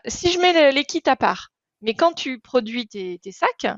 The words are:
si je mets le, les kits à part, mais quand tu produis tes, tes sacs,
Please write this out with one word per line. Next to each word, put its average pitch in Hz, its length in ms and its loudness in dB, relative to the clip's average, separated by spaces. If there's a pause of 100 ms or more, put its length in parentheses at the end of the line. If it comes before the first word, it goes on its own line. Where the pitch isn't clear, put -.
si 339 240 -2
je 349 80 -2
mets 359 140 4
le, 294 220 6
les 285 100 0
kits - 220 -6
à 269 80 4
part, 190 340 -2 (320)
mais 220 140 -2
quand 330 180 2
tu 262 260 -8
produis 233 480 -4
tes, 185 340 -10
tes 190 100 -14
sacs, 392 360 -2 (100)